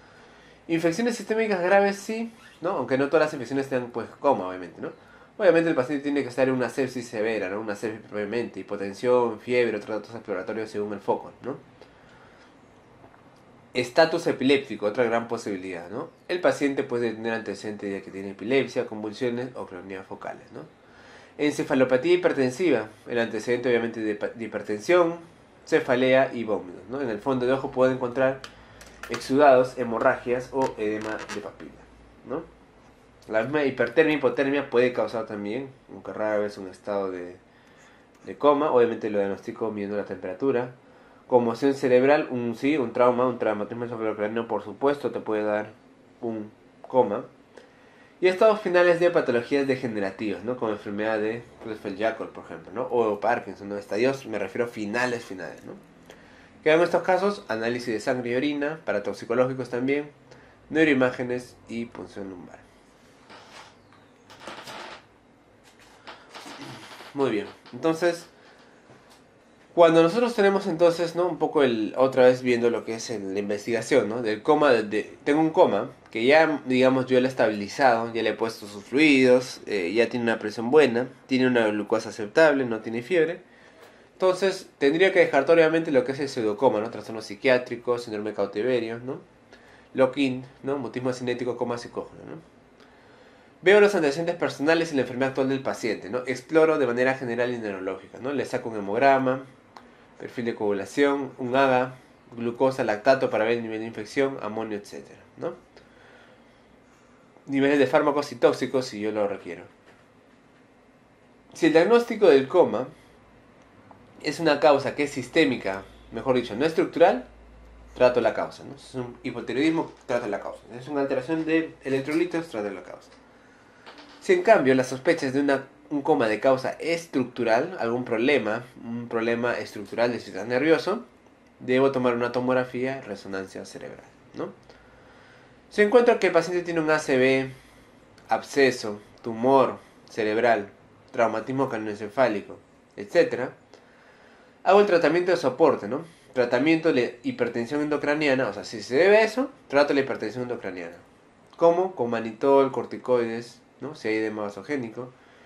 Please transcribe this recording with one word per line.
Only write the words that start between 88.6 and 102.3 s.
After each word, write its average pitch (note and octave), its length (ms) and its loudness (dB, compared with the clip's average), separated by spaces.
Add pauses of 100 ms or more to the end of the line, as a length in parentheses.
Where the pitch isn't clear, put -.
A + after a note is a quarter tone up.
¿no? C3 220 -10 (720)
Lock-in, C3 520 0 (200)
¿no? C#3 140 -4
Mutismo B2 340 -6
cinético, B2 440 -4
coma A#2+ 220 -4
psicógeno, - 500 -12
¿no? - 260 -18 (1080)
Veo G3+ 180 8
los G3+ 140 6
antecedentes E3 420 0
personales D#3 560 0
y - 20 -8
la C3 80 2
enfermedad B2 280 -2
actual C3 180 -2
del C3+ 140 -2
paciente, G2+ 480 -4
¿no? A#2+ 160 -4
Exploro D#3 520 2
de C#3 80 2
manera B2+ 280 2
general A#2+ 360 -4
y B2 60 -4
neurológica, G2 640 -8
¿no? B2 100 -8
Le C3 140 -4
saco B2 240 -6
un A2+ 80 -8
hemograma, C3 680 2 (760)
perfil - 240 -10
de A#2 100 -4
coagulación, B2+ 840 0
un B2+ 180 -2
aga, C3 380 2 (420)